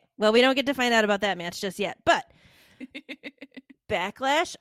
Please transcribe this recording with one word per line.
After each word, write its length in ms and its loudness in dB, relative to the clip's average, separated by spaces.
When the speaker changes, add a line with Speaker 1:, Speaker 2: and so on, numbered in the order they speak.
Speaker 1:
Well, 140 4
we 80 6
don't 140 4
get 120 -2
to 80 -2
find 200 0
out 100 4
about 180 0
that 160 -2
match 220 -10
just 180 -6
yet, 260 -6
but 200 4
Speaker 2:
<laughs> 80 -16
Speaker 1:
Backlash 720 -2